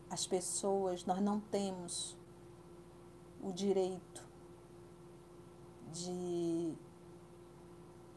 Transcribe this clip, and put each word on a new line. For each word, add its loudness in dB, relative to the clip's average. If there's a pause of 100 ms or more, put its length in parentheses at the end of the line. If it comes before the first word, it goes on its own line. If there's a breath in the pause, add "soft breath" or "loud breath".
as 0
pessoas, 4
nós 6
não 8
temos 0 (1200)
o 0
direito 4 (1700)
de 4 (1400)